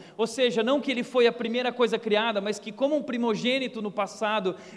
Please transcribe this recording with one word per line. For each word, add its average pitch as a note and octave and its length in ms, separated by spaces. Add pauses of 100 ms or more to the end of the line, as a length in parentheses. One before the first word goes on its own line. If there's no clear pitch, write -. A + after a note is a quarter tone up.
(160)
ou A3 120
seja, A3+ 340
não C4 180
que C#4 120
ele B3 100
foi A#3+ 240
a A#3 60
primeira A#3+ 400
coisa A#3 260
criada, A3 420
mas G3+ 200
que A3 100
como C#4 240
um D4 80
primogênito A#3 800
no G#3 80
passado G3+ 640 (220)